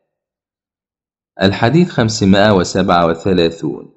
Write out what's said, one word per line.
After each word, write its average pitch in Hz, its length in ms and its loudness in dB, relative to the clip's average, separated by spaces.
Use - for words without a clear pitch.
الحديث 123 480 2
خمسمائة 107 640 2
وسبعة 90 560 0
وثلاثون. 82 760 -4